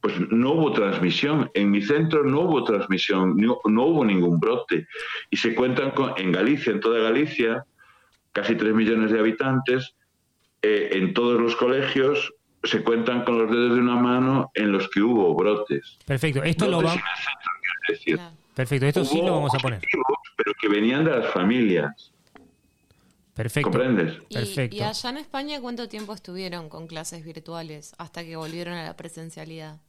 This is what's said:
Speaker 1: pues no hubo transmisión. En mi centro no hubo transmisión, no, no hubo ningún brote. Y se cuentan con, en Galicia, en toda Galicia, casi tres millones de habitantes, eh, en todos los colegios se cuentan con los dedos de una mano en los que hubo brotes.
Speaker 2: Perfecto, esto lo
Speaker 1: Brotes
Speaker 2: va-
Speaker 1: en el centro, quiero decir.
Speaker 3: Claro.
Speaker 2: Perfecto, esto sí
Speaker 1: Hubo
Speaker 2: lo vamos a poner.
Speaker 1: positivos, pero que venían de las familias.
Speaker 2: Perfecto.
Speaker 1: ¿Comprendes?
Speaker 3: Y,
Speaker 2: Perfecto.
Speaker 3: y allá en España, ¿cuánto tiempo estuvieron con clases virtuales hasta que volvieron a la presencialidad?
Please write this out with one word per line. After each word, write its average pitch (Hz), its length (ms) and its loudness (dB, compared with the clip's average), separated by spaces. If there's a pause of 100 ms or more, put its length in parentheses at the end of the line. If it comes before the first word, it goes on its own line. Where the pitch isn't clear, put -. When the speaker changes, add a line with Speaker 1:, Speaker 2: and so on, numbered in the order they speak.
Speaker 1:
pues 95 180 -2 (100)
no 120 220 4
hubo 156 220 4
transmisión. 104 800 2
En 101 180 4
mi 101 100 4
centro 156 420 2
no 139 180 2
hubo 160 220 2
transmisión, 95 760 0
no, 113 280 2
no 110 200 4
hubo 151 200 4
ningún 90 340 4
brote. 90 460 0 (460)
Y - 60 -2
se 113 180 0
cuentan 131 360 0
con, 127 260 -2
en 95 160 -2
Galicia, 117 400 2
en 101 80 -2
toda 113 180 2
Galicia, 120 680 0 (680)
casi 104 220 0
tres 107 200 2
millones 110 360 4
de 113 80 4
habitantes, 127 760 0 (680)
eh, 104 300 2
en 95 220 0
todos 120 260 2
los 117 160 0
colegios 135 760 0 (300)
se - 200 -2
cuentan 117 400 0
con 120 140 0
los 113 120 2
dedos 120 260 2
de 123 40 4
una 123 160 2
mano 127 600 2
en 104 180 2
los 98 160 0
que 98 120 0
hubo 104 340 4
brotes. - 680 -2
Speaker 2:
Perfecto, 135 380 -2
esto 165 240 0
lo 175 120 2
Speaker 1:
Brotes 165 180 0
Speaker 2:
va- - 40 -2
Speaker 1:
en - 60 -8
el - 160 -6
centro, - 280 -6 (100)
quiero - 380 -4
decir. - 160 -2
Speaker 3:
Claro. 170 200 -12 (200)
Speaker 2:
Perfecto, 131 320 0
esto 147 180 2
sí 156 140 0
Speaker 1:
Hubo 180 80 2
Speaker 2:
lo 180 80 2
vamos 147 180 0
a - 60 0
poner. 117 200 -4
Speaker 1:
positivos, - 380 -2 (300)
pero 104 140 -4
que 107 80 0
venían 117 340 2
de 160 80 2
las 120 220 0
familias. 95 800 0 (1200)
Speaker 2:
Perfecto. 113 360 -2
Speaker 1:
¿Comprendes? 104 480 0 (120)
Speaker 3:
Y, - 60 -14
Speaker 2:
Perfecto. 123 420 -4
Speaker 3:
y 208 40 -4
allá 214 280 -6
en 269 80 -8
España, 294 420 -10
¿cuánto 240 300 -10
tiempo 214 240 -12
estuvieron 180 560 -10
con 160 180 -16
clases 160 380 -12
virtuales 160 720 -14
hasta 170 260 -14
que 165 140 -14
volvieron 165 380 -10
a 165 100 -10
la 165 100 -12
presencialidad? 160 920 -16